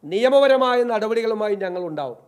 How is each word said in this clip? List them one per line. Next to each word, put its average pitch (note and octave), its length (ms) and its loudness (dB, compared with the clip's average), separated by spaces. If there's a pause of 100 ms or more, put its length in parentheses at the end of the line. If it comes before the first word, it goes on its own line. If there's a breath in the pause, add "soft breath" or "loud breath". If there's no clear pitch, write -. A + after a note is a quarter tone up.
(120)
നിയമപരമായ C4 720 4
നടപടികളുമായി A3 720 -2
ഞങ്ങൾ F#3 340 -6
ഉണ്ടാവും. C#3 280 -8 (100)